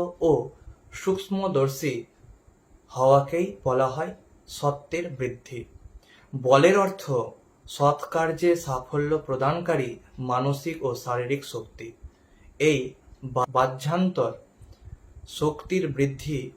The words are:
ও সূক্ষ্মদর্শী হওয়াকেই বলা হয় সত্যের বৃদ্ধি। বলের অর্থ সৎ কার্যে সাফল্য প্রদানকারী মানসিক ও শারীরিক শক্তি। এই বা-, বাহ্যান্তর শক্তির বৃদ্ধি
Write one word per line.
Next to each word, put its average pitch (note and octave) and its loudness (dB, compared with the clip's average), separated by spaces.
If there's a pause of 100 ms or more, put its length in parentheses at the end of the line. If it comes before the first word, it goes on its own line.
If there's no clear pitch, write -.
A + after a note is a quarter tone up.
(220)
ও C#3+ 4 (420)
সূক্ষ্মদর্শী D#3+ -2 (840)
হওয়াকেই C#3 4
বলা C3 2
হয় D#3+ -6 (320)
সত্যের D#3+ -4
বৃদ্ধি। B2 -8 (720)
বলের C#3 8
অর্থ F#3+ -2 (560)
সৎ D3 2
কার্যে E3 2
সাফল্য D3 -2
প্রদানকারী C#3 -2 (200)
মানসিক C#3 -2
ও A#2+ -2
শারীরিক B2 -4
শক্তি। A2+ -14 (680)
এই C3+ 2 (300)
বা-, B2+ -2
বাহ্যান্তর C3+ 0 (920)
শক্তির D#3 -2
বৃদ্ধি C#3 -4